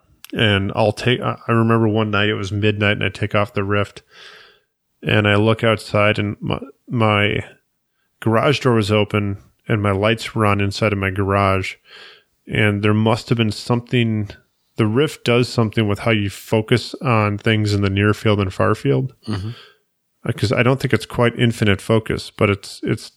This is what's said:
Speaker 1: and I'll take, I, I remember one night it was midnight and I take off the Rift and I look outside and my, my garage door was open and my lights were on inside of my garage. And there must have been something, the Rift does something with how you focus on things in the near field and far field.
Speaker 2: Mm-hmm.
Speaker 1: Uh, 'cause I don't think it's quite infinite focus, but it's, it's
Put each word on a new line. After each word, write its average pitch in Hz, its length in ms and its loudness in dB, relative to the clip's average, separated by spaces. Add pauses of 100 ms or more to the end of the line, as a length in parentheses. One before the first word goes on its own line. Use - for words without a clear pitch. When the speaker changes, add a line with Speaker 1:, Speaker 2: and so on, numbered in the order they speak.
(340)
Speaker 1:
and 101 400 0
I'll 107 180 2
take, - 280 -2
I, 117 180 -4 (100)
I 117 40 0
remember 113 360 4
one 107 220 0
night 101 180 2
it 107 60 0
was 101 180 -6
midnight 104 400 2
and 101 120 -4
I 98 40 0
take - 260 -4
off 104 200 0
the 101 100 -2
Rift 101 380 -2 (1000)
and 107 240 2
I 104 100 4
look 110 280 2
outside 107 540 0
and 104 220 -4
my, - 200 -4 (260)
my 107 580 0 (760)
garage 120 400 2
door 123 140 2
was 107 180 0
open 104 460 -2 (280)
and 110 160 0
my 101 100 0
lights 107 420 -2
were 113 100 0
on 101 160 2
inside 101 320 0
of 101 60 -2
my 95 120 -2
garage. 95 640 0 (720)
And 104 360 0
there 107 120 4
must 110 360 0
have 120 80 0
been 110 140 2
something, 117 800 -2 (460)
the 113 100 2
Rift 139 380 0
does 120 240 2
something 110 400 0
with 101 120 -2
how 120 100 0
you 101 180 0
focus - 680 -2
on 107 420 0
things 107 340 0
in 101 100 0
the 101 80 0
near 101 220 2
field 104 280 0
and 92 120 -2
far 104 220 0
field. 131 400 -2 (120)
Speaker 2:
Mm-hmm. 107 240 -6 (720)
Speaker 1:
Uh, - 80 -4
'cause 104 200 -2
I 120 100 2
don't 131 180 0
think 135 120 -4
it's - 140 -2
quite 120 320 -2
infinite 110 420 0
focus, - 500 -2
but 104 200 0
it's, - 320 -6
it's - 340 -6